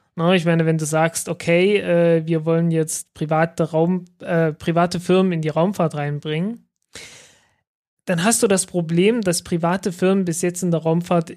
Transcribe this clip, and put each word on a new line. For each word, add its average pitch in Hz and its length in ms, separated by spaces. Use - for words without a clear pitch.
Na, 170 180
ich 170 80
meine, 165 220
wenn 160 120
du 156 60
sagst, 160 460
okay, 175 480
äh, 170 500
wir 165 160
wollen 165 280
jetzt 160 420
private 160 580
Raum-, 170 320
äh, 165 320
private 170 480
Firmen 185 320
in 165 100
die 156 60
Raumfahrt 165 480
reinbringen, 151 720
dann 175 220
hast 233 180
du 226 40
das 190 180
Problem, 180 560
dass 175 220
private 175 500
Firmen 190 320
bis 165 160
jetzt 175 200
in 175 100
der 160 100
Raumfahrt 165 560